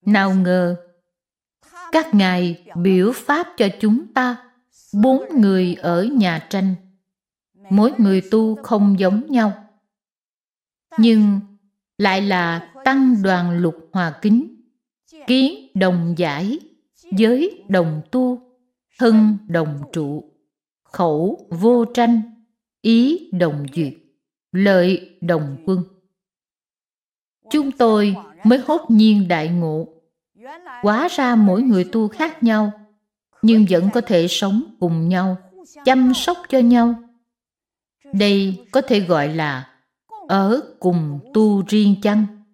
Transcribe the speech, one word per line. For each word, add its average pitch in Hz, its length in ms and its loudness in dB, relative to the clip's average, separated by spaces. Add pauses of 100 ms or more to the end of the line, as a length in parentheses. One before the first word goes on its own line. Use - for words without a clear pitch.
Nào 196 300 2
ngờ, 180 400 0 (1160)
các 320 220 -2
ngài 180 520 0 (100)
biểu 185 400 2
pháp 285 320 -4 (100)
cho 202 100 2 (120)
chúng 220 340 -2
ta, 247 380 -4 (420)
bốn 262 280 2 (140)
người 190 400 2
ở 175 280 -2
nhà 202 460 -2
tranh. 190 260 -2 (960)
Mỗi 208 280 2
người 190 240 2 (100)
tu 220 320 0
không 202 360 2
giống 208 320 -2
nhau, 220 220 0 (1400)
nhưng 214 420 4 (580)
lại 190 240 0
là 175 520 -4 (120)
tăng 262 380 4
đoàn 175 340 0
lục 170 340 -4
hòa 170 300 -4
kính, 233 340 0 (720)
kiến 269 460 0
đồng 180 440 0
giải, 175 420 -4 (520)
giới 240 580 0
đồng 165 320 -2 (100)
tu, 254 300 -2 (580)
thân 220 380 4 (100)
đồng 151 360 -4 (100)
trụ, 147 380 -8 (520)
khẩu 175 680 -4
vô 226 360 2
tranh, 233 360 0 (600)
ý 247 500 2
đồng 151 420 -2
duyệt, 147 200 -4 (580)
lợi 185 680 0
đồng 156 440 -4
quân. 190 180 -2 (1700)
Chúng 277 220 -2
tôi 208 440 2 (280)
mới 240 240 4
hốt 320 220 0
nhiên 214 380 4
đại 160 220 -2
ngộ. 165 380 -4 (960)
Hóa 220 300 0
ra 254 240 -2
mỗi 208 260 4
người 190 300 0
tu 220 160 -2
khác 311 360 -6
nhau, 214 280 0 (680)
nhưng 220 280 6
vẫn 185 240 2
có 240 80 0
thể 180 280 0
sống 208 340 -2 (160)
cùng 165 300 -2
nhau, 185 280 -2 (480)
chăm 254 280 2
sóc 349 240 -4 (120)
cho 269 100 2
nhau. 240 360 4 (1160)
Đây 196 580 0
có 269 100 2
thể 254 180 0
gọi 160 360 -2
là 143 340 -6 (580)
ở 196 340 0 (180)
cùng 156 400 -4 (140)
tu 208 340 2
riêng 208 340 2
chăng? 208 240 0 (280)